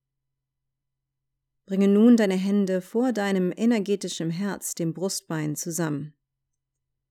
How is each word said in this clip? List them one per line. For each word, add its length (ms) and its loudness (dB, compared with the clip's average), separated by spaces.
Bringe 220 2
nun 280 8
deine 200 2
Hände 440 0
vor 320 -2
deinem 420 0
energetischen 760 -2
Herz, 440 -6
dem 200 -4
Brustbein, 640 -6
zusammen. 580 -6